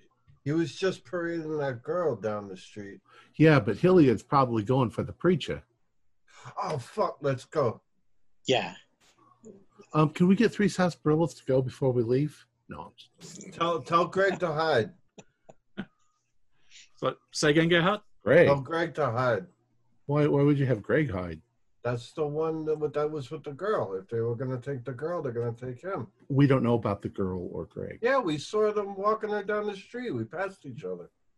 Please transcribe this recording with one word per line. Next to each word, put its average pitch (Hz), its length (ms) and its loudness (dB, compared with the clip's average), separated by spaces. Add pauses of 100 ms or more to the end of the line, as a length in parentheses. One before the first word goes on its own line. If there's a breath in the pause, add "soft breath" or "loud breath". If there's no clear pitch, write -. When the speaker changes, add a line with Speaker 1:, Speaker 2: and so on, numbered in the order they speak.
(440)
Speaker 1:
he 139 80 -4
was 160 240 -2
just 185 300 -4
parading 170 540 -6
that 131 240 -6
girl 156 320 -2
down 104 340 -6
the 95 80 -14
street. 101 420 -16 (360 soft breath)
Speaker 2:
Yeah, 147 240 8
but 101 180 -2
Hilliard's 160 460 6
probably 120 400 2
going 127 260 2
for 98 140 -4
the 92 100 -10
preacher. 131 500 0 (1000 loud breath)
Speaker 1:
Oh, 170 180 -4
fuck, 175 420 -4
let's 135 240 -4
go. 127 360 -2 (680)
Speaker 3:
Yeah. 101 260 0 (1200)
Speaker 2:
Um, 151 160 4
can 180 180 2
we 190 80 6
get 220 160 4
three 202 160 2
sarsaparillas 156 680 0
to - 100 -20
go 131 160 2
before 131 300 -2
we 120 120 2
leave? 135 420 -2 (240)
No. 80 120 -14
I'm - 100 -18 (280)
just - 340 -18
Speaker 1:
Tell, 170 280 -2
tell 170 240 2
Greg 190 340 0
to 175 120 -2
hide. 151 400 2 (2000 soft breath)
Speaker 4:
So, 135 200 -4 (160)
say 151 200 0
again, 165 180 4
Gerhardt? 175 320 2 (220)
Speaker 2:
Greg? 139 240 8
Speaker 1:
Tell 143 140 4
Greg 165 340 -4
to 143 140 0
hide. 113 360 0 (600)
Speaker 2:
Why, 147 200 2
why 143 160 2
would 143 160 4
you 139 60 2
have 120 180 0
Greg 139 280 2
hide? 90 300 -6 (400)
Speaker 1:
That's 120 300 -6
the 151 160 -4
one 160 380 -4
that, 156 120 -2
wa-, 151 120 -2
that 147 200 -2
was 147 220 -8
with 113 120 -12
the 147 100 -12
girl. 143 420 -4
If 95 140 -10
they 117 100 -4
were 117 160 -2
gonna 127 240 -6
take 131 240 -10
the 139 80 -10
girl, 160 300 -6
they're 131 100 -6
gonna 117 220 -4
take 123 280 -12
him. 175 260 -8 (200)
Speaker 2:
We 139 180 4
don't 131 160 6
know 117 140 2
about 104 260 -2
the 110 80 -6
girl 92 440 -4
or 87 120 -8
Greg. 98 360 -12
Speaker 1:
Yeah, 262 180 2
we 160 180 -2
saw 214 360 0
them 202 220 -4
walking 208 340 -2
her 208 140 -4
down 208 220 -2
the 202 120 -6
street. 240 340 -10
We 113 140 -4
passed 190 400 -8
each 117 180 -14
other. 87 260 -10 (280)